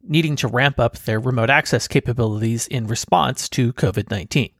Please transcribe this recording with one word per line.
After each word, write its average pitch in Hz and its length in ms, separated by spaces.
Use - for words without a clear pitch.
needing 156 360
to 143 100
ramp 131 320
up 120 200
their 110 200
remote 117 300
access 139 400
capabilities 113 800
in 113 200
response - 640
to 123 240
covid - 360
nineteen. 104 500